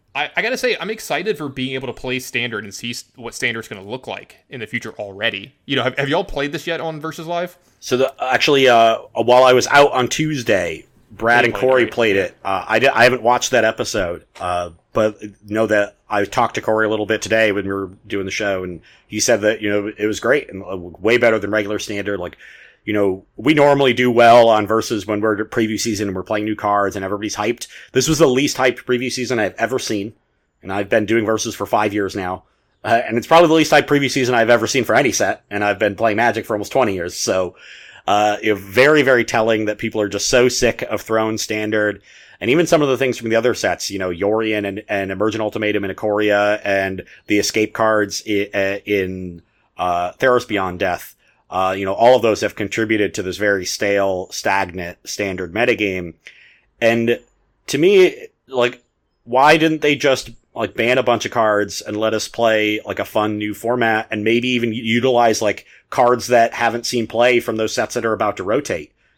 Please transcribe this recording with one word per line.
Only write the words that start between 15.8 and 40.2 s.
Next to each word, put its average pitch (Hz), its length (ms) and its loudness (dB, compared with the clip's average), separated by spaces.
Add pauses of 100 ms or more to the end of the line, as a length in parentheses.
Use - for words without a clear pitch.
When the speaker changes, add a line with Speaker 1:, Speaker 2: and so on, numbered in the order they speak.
Speaker 2:
I 104 180 -2
talked - 300 -2
to 123 60 -4
Corey 110 240 0
a 107 40 -2
little 107 180 -2
bit 107 160 -2
today 110 280 2
when 95 140 -2
we 98 80 -6
were 98 160 -6 (160)
doing 101 200 -6
the 92 60 -6
show, 98 320 -4
and 90 180 -10 (260)
he 107 120 -8
said 107 220 2
that, 107 200 2
you 104 100 -2
know, 104 260 -2
it 107 80 -2
was 107 140 -2
great 131 320 0
and, 95 120 -12
uh, 92 140 -8
way 90 400 0
better 113 220 4
than 101 100 -4
regular 104 300 -2
Standard. 101 400 -6
Like, 87 180 -12 (460)
you 107 100 -4
know, 98 320 0 (100)
we 127 180 0
normally 143 400 6
do 123 160 2
well 117 400 8
on 107 160 4
Versus 107 400 -2
when 104 160 -4
we're 107 240 0
preview 110 340 -2
season 107 280 -4
and 95 80 -6
we're 92 80 -8
playing 107 220 -4
new 107 100 -4
cards 101 400 0
and 95 100 -6
everybody's 101 300 -6
hyped. 110 320 -4 (240)
This 131 160 0
was 156 100 0
the 156 100 6
least 135 300 0
hyped 127 280 0
preview 123 260 -2
season 123 260 -4
I've 101 180 -2
ever 117 240 -2
seen, 110 340 -6 (480)
and 95 120 -10
I've 98 160 -4
been 110 160 2
doing 113 200 0
Versus 110 300 -2
for 101 100 -6
five 107 280 0
years 98 220 -4
now. 92 280 -6 (400)
Uh, 117 220 4
and 110 120 -4
it's 117 100 -4
probably 165 220 6
the 156 40 4
least 160 180 2
hyped 147 140 4
preview 143 240 0
season 127 240 0
I've 113 160 4
ever 113 160 4
seen 120 180 -2
for 110 120 0
any 131 160 2
set, 101 400 -2
and 104 120 -4
I've 104 140 0
been 104 180 0
playing 110 220 0
Magic 113 280 0
for 113 100 -4
almost 104 160 -8
twenty 117 240 0
years, 87 200 -8
so, 92 400 -2 (520)
uh, 104 340 2
you 110 80 0
know, 101 100 0
very, 131 440 4
very 123 200 4
telling 113 420 0
that 104 120 -4
people 110 240 -4
are 104 80 -2
just 98 180 -4